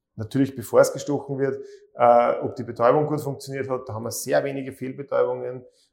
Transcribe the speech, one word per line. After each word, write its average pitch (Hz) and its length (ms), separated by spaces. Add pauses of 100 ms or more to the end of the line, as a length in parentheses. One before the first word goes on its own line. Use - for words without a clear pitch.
(160)
natürlich 131 400
bevor 117 260
es - 120
gestochen 135 460
wird, 135 200 (360)
äh, 120 460
ob 120 140
die 117 80
Betäubung 120 440
gut 147 120
funktioniert 135 500
hat. 127 200
Da 107 40
haben 110 100
wir 113 80
sehr 139 340
wenige 135 260
Fehlbetäubungen. 127 920 (300)